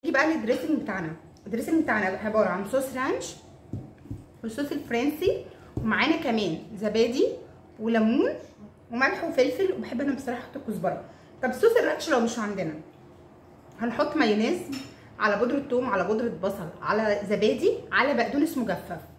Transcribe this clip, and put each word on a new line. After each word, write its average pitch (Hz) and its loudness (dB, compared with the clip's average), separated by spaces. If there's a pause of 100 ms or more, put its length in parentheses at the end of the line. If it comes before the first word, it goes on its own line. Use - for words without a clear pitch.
(180)
بقى 320 4
الدريسنج 247 0
بتاعنا. 170 -6 (300)
الدريسنج 277 0
بتاعنا 214 2
عبارة 208 2
عن 190 -4
صوص 262 -2
رانش 294 -4 (1080)
والصوص 285 -4
الفرنسي، - 0 (320)
ومعانا 220 2
كمان 220 0 (180)
زبادي 226 2 (520)
وليمون 226 4 (600)
وملح 285 0
وفلفل، 320 2
وبحب 240 -4
انا 285 0
بصراحة 240 -6
احط - -14 (100)
كزبرة. 180 -2 (400)
طب 247 0
صوص - 4
الرانش 311 0
لو 262 4
مش 226 0
عندنا، 190 -4 (1040)
هنحط 247 -2
مايونيز 240 2 (600)
على 208 2
بودرة 262 0
ثوم 247 0
على 196 2
بودرة 220 0 (140)
بصل 190 -4 (120)
على 208 2
زبادي 226 4 (200)
على 247 2
بقدونس 285 0
مجفف 185 -4 (180)